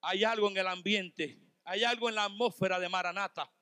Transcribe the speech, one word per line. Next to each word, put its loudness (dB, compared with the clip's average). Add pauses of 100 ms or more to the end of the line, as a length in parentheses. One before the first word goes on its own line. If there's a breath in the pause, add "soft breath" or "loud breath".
Hay 2
algo 2
en -2
el 0
ambiente, -2 (260)
hay 0
algo 2
en -2
la 2
atmósfera 0
de -2
Maranata -2 (120)